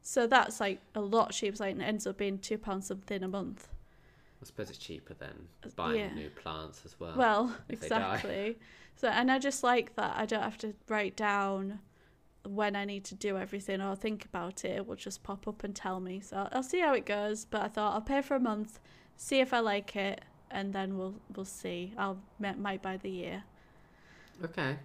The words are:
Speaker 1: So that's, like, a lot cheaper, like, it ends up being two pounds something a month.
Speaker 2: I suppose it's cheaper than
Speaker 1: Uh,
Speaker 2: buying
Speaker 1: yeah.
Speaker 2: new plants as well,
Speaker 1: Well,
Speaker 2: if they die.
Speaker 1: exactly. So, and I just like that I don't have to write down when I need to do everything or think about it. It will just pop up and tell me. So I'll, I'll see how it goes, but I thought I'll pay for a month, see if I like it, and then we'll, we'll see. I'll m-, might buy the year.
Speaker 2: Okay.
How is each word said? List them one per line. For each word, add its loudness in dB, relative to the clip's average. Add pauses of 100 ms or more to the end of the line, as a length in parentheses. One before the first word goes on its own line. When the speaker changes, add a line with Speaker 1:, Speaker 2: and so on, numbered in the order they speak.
Speaker 1:
So 2
that's, 6
like, 0 (160)
a 0
lot 4
cheaper, -2
like, -2
it -4
ends 0
up -4
being 0
two -2
pounds -4
something -4
a -2
month. -6 (720)
Speaker 2:
I -16
suppose -8
it's -14
cheaper -12
than -12 (180)
Speaker 1:
Uh, -10
Speaker 2:
buying 2
Speaker 1:
yeah. -2
Speaker 2:
new -6
plants -8
as -18
well, -6
Speaker 1:
Well, 4 (120)
Speaker 2:
if -8
they -6
die. 2
Speaker 1:
exactly. -2 (380)
So, 2
and 4
I 6
just 0
like 4
that 0
I 2
don't 0
have -2
to -6 (140)
write 0
down 2 (680)
when 2
I 0
need -6
to -10
do 0
everything -2
or 0
think -2
about -4
it. 0
It -4
will -4
just -10
pop -8
up -6
and -4
tell -4
me. -4
So -8
I'll, -2
I'll 0
see 0
how 6
it 4
goes, 0
but 0
I 2
thought 2
I'll 2
pay 2
for 0
a 4
month, 0 (380)
see 4
if 4
I 4
like 0
it, 0 (280)
and -4
then -2
we'll, -4 (200)
we'll -6
see. -6
I'll -2 (220)
m-, -2
might -2
buy -4
the -6
year. -6 (1040)
Speaker 2:
Okay. -2